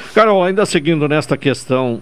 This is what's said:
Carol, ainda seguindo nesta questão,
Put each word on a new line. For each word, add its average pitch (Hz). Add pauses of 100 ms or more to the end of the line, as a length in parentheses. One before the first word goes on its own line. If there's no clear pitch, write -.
(140)
Carol, 214
ainda 190
seguindo 156
nesta 147
questão, 127